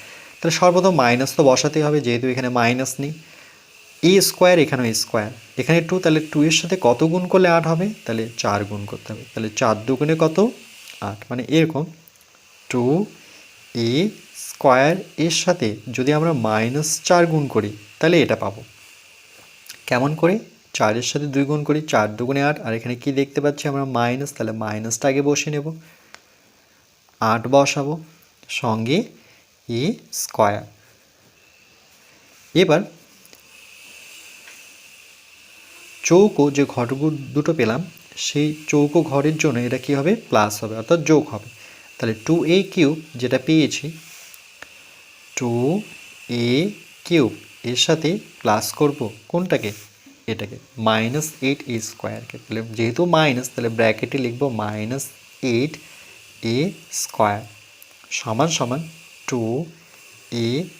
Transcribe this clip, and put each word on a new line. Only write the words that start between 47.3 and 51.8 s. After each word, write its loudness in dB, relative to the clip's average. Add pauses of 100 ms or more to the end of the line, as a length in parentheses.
এর -2
সাথে 0 (320)
প্লাস 2 (140)
করব 0 (320)
কোনটাকে? -2 (600)
এটাকে, -10 (300)
মাইনাস 0 (200)
এইট -2 (140)
এ -2 (140)